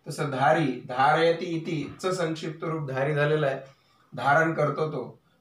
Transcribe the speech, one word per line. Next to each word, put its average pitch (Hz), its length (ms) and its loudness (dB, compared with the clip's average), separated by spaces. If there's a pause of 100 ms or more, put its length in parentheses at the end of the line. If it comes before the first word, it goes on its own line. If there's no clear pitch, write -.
तसं 147 220 -4
धारी 135 600 2
धारयति 156 560 4
इतिचं 165 680 -4
संक्षिप्त 165 520 -4
रूप 156 260 -4
धारी 135 240 -2
झालेलं 147 340 2
आहे, 135 120 -2 (580)
धारण 147 360 4
करतो 151 360 -2
तो. 120 300 -8 (220)